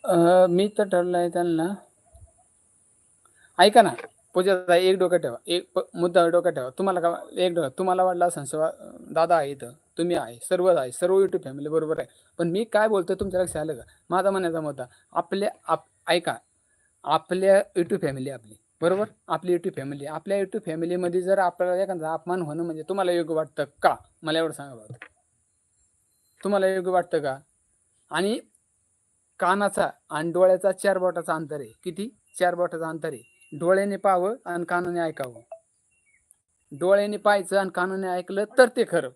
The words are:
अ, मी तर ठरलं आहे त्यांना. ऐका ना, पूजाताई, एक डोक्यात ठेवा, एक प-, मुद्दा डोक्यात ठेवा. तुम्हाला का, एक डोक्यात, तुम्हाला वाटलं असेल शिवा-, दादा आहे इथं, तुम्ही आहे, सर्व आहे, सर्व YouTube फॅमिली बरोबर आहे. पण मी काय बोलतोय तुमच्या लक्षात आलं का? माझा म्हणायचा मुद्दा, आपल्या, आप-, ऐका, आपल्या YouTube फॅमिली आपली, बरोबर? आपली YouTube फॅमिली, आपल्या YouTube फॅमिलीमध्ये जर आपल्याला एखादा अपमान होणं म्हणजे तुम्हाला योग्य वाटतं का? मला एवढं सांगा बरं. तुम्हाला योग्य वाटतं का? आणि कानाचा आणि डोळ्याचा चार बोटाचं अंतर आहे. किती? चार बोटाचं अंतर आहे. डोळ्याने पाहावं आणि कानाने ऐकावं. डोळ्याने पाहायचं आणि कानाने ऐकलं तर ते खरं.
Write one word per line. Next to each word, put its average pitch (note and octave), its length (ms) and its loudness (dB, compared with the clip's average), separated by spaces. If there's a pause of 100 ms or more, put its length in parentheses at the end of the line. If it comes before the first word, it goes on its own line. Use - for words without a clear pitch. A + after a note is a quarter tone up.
अ, F3+ 400 8
मी F#3 180 2 (100)
तर G#3 60 2
ठरलं F3+ 340 0
आहे F3 120 0
त्यांना. F3 380 0 (1900)
ऐका G#3 220 8
ना, F3+ 80 6 (440)
पूजाताई, F3+ 520 4
एक F#3+ 120 4
डोक्यात F3+ 240 2
ठेवा, B2 160 -6 (100)
एक F3 280 -4
प-, - 200 -4
मुद्दा E3+ 320 4
डोक्यात E3+ 260 2
ठेवा. C3 160 -6
तुम्हाला F#3 300 -2
का, E3+ 160 0 (160)
एक F3+ 220 0
डोक्यात, D3+ 240 -2
तुम्हाला F#3 260 0
वाटलं F3+ 240 2
असेल D3+ 180 -4
शिवा-, D#3 260 -2 (420)
दादा E3 240 2
आहे C#3+ 140 -2
इथं, C#3 200 -14 (260)
तुम्ही E3+ 180 -2
आहे, A#2+ 240 -6 (100)
सर्व F3+ 260 4
आहे, C3 160 -2
सर्व F#3 280 2
YouTube F#3 240 0
फॅमिली C#3+ 260 -10
बरोबर D#3 300 -2
आहे. - 80 -8 (300)
पण E3+ 120 0
मी G3 140 -2
काय G#3+ 240 0
बोलतोय F#3+ 320 0
तुमच्या F#3 220 -2
लक्षात E3 200 -4
आलं D#3 120 -6
का? A#2 80 -12 (280)
माझा F#3 220 0
म्हणायचा E3+ 300 -4
मुद्दा, C3+ 240 -8 (260)
आपल्या, G3 380 -4 (180)
आप-, D#3+ 220 -2 (180)
ऐका, E3 280 0 (680)
आपल्या F#3 760 2
YouTube F3 220 -2
फॅमिली C#3 280 -4
आपली, A2+ 240 -16 (280)
बरोबर? F#3 240 0 (220)
आपली F3 280 -2
YouTube F3 200 -6
फॅमिली, C#3 300 -10
आपल्या D#3+ 320 -6
YouTube G3+ 280 -4
फॅमिलीमध्ये F3 560 -2
जर F#3+ 180 2
आपल्याला F3+ 440 0
एखादा E3 300 -6
अपमान F3 280 -4
होणं D#3+ 220 -6
म्हणजे D#3 260 -8
तुम्हाला F#3 220 0
योग्य E3 220 -2
वाटतं D#3 300 -4 (180)
का? C#3 140 4 (260)
मला D#3+ 180 -2
एवढं D#3+ 140 -2
सांगा C#3 220 -16
बरं. A2 180 -20 (1500)
तुम्हाला G3 240 2
योग्य F#3+ 240 0
वाटतं F3 280 0
का? C#3 200 -6 (680)
आणि F#3+ 300 -2 (1000)
कानाचा F#3+ 500 0 (200)
आणि D#3 220 -4
डोळ्याचा F#3 400 4
चार F#3+ 260 0
बोटाचं F3 360 -2
अंतर D#3 220 -6
आहे. B2 160 -12 (120)
किती? G3 360 -10 (200)
चार F3+ 160 2
बोटाचं E3+ 300 -4
अंतर D#3+ 220 -8
आहे. B2+ 320 -14 (200)
डोळ्याने G3 380 2
पाहावं F#3+ 380 0 (100)
आणि F3 200 -6
कानाने F3 340 -4
ऐकावं. C#3+ 420 -6 (1400)
डोळ्याने G3+ 380 2
पाहायचं G3+ 400 0
आणि F#3+ 180 0
कानाने F#3+ 320 -4
ऐकलं F3+ 360 -4 (140)
तर B3+ 100 8
ते A#3 220 -2
खरं. D3 260 -2